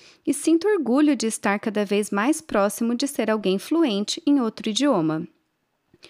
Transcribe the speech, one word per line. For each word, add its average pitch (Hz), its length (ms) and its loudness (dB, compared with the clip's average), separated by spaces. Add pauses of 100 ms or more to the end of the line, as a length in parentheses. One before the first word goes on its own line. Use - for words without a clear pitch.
(260)
E 285 80 0
sinta 330 340 2
orgulho 294 460 2
de 226 120 -4
estar 208 320 -2
cada 208 260 -2
vez 202 260 -2
mais 226 300 0
próximo 220 540 0
de 247 120 -2
ser 226 240 -2
alguém 202 280 0
fluente 226 680 0
em 285 140 4
outro 220 280 -4
idioma. 180 580 0 (840)